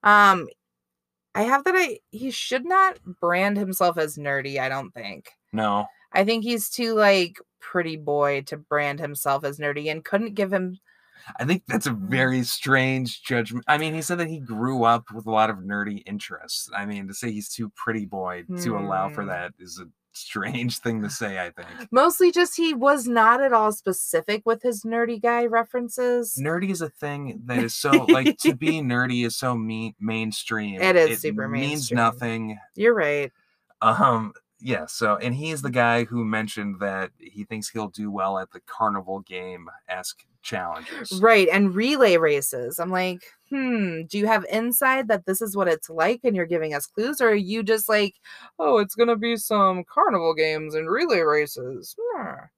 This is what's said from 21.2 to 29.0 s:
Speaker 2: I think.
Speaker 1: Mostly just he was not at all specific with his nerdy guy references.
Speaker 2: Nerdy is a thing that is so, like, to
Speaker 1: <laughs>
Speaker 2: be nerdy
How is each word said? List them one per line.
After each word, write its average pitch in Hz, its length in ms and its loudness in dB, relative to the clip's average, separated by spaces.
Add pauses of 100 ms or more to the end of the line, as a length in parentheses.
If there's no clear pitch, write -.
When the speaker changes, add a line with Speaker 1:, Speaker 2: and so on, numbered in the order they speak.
Speaker 2:
I 87 140 -6
think. 87 160 -18 (240)
Speaker 1:
Mostly 339 400 4
just 349 260 2
he 330 160 0
was 262 340 2
not 233 340 6
at 262 120 4
all 214 180 4
specific 196 760 -2
with 226 180 0
his 226 200 -2
nerdy 226 380 -2
guy 240 240 2
references. 240 960 0
Speaker 2:
Nerdy 175 300 0
is 170 100 -4
a 156 80 -4
thing 143 560 -8
that 123 140 0
is 117 160 -2
so, - 160 0
like, 269 480 4
to 302 160 2
Speaker 1:
<laughs> - 0 -
Speaker 2:
be 160 260 0
nerdy 123 440 0